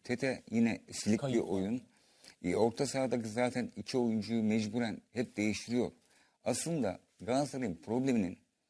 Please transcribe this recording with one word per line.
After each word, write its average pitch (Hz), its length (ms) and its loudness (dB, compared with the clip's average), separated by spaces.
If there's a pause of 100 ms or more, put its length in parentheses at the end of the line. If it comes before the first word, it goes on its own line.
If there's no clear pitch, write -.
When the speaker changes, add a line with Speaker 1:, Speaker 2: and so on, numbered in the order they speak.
Speaker 1:
Tete 123 460 -2
yine 113 300 2 (120)
silik - 280 2
Speaker 2:
Kayıp. 131 160 0
Speaker 1:
bir 110 120 4
oyun. 98 340 0 (640)
Ee, 87 120 0
orta 117 300 2
sahadaki 123 420 -2
zaten 120 480 -2
iki 117 220 -4
oyuncuyu 113 440 2
mecburen 110 580 0 (120)
hep 113 240 -4
değiştiriyor. 107 560 0 (520)
Aslında 123 560 -2 (200)
Galatasaray'ın 123 560 -2
probleminin 113 640 0 (320)